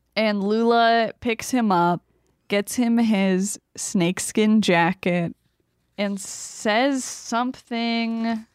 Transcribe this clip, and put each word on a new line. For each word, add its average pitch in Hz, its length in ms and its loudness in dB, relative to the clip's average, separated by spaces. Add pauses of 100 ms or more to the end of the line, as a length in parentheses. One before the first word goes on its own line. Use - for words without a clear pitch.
(160)
And 208 280 0
Lula 233 800 2
picks 226 300 -4
him 226 200 2
up, 175 300 2 (480)
gets 202 260 -2
him 233 220 2
his 196 600 2 (160)
snakeskin 214 840 0
jacket, 175 760 0 (640)
and 202 220 -4
says 247 840 -2
something. 233 1500 -4